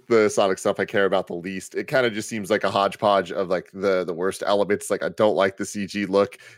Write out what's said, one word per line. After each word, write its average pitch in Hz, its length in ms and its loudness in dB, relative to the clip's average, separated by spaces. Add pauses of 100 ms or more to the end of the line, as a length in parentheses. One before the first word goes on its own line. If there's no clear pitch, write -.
the 107 220 6
Sonic 98 300 2
stuff 101 200 -2
I 95 60 -2
care 101 200 2
about 92 220 0
the 95 80 -10
least. 92 400 -10
It 101 120 -6
kinda 131 220 2
just 104 200 -8
seems 104 200 -6
like 104 140 0
a 98 80 0
hodgepodge 98 600 2
of, 90 160 -4
like, 90 240 -4
the, 95 320 0
the 87 80 -4
worst 92 320 -4
elements. 101 440 0
Like, 98 140 -4
I 87 60 -2
don't 104 260 2
like 95 220 0
the 104 80 -6
C 101 220 -8
G 104 180 -4
look. 98 320 0 (200)